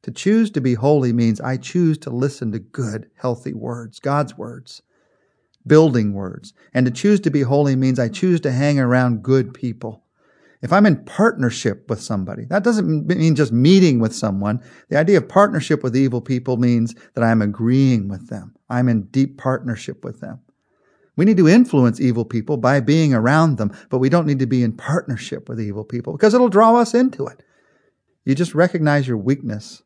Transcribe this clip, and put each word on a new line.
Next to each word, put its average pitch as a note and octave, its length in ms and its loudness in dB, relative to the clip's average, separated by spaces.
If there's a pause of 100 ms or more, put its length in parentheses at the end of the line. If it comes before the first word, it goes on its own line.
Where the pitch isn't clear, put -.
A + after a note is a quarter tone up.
To - 80 -12
choose A3 400 0
to D3 100 -4
be B2+ 140 0
holy C3 380 2
means A2+ 280 0
I C3 160 -4
choose D#3+ 420 0
to C#3 120 -14
listen B2 420 -4
to A2 60 -8
good, G#2+ 560 -10
healthy B2+ 400 -6
words, A#2 440 -12
God's C#3+ 380 -4
words, - 460 -18 (840)
building B2+ 460 4
words. G2 400 -12 (220)
And B2+ 100 2
to B2 80 0
choose G3+ 280 2
to F3 100 -2
be C3+ 120 0
holy C#3 340 2
means C3 220 0
I A#2+ 100 0
choose E3+ 340 0
to C3+ 100 -2
hang C#3+ 260 0
around B2 440 0
good C3 320 0
people. A2+ 500 -12 (580)
If - 120 0
I'm G#3 100 6
in F3+ 200 2
partnership B2+ 840 -2
with A2 140 -4
somebody, G2+ 480 -6
that F#3+ 120 0
doesn't G#3+ 220 0
m-, D#3 220 -2 (120)
mean D#3+ 160 2
just B2+ 160 0
meeting D3 480 6
with A2 160 0
someone. G#2 460 -4 (300)
The C#3+ 80 0
idea F3 180 4
of C#3+ 100 0
partnership F#3+ 560 0
with B2 140 -4
evil B2+ 240 0
people B2+ 380 -4
means A#2 360 0 (200)
that A#2 100 0
I'm A2+ 160 2
agreeing A2+ 680 0
with F#2+ 200 -12
them. - 260 -14 (140)
I'm B2 220 -2
in G#2+ 140 0
deep C3+ 340 -4
partnership - 680 -6
with - 160 -14
them. - 200 -16 (760)
We D#3+ 80 0
need G3+ 140 4
to D#3+ 100 6
influence D3+ 500 4
evil A#2+ 280 0
people A#2 320 -4
by C3 220 2
being D3 340 2
around C#3 420 2
them, G#2 160 -2 (160)
but B2+ 120 -2
we C3 100 0
don't E3 160 0
need C#3+ 140 -2
to C3+ 60 0
be B2 160 0
in A#2+ 100 0
partnership - 760 -8
with A2+ 120 -10
evil G#2 240 -8
people A#2+ 280 -10
because G#3 220 2
it'll B3 160 4
draw A3+ 260 4
us A#3 160 0
into B3+ 340 0
it. - 160 -18 (840)
You C3+ 80 0
just E3 200 -4
recognize D3+ 540 0
your A#2+ 80 -4
weakness A2 680 -6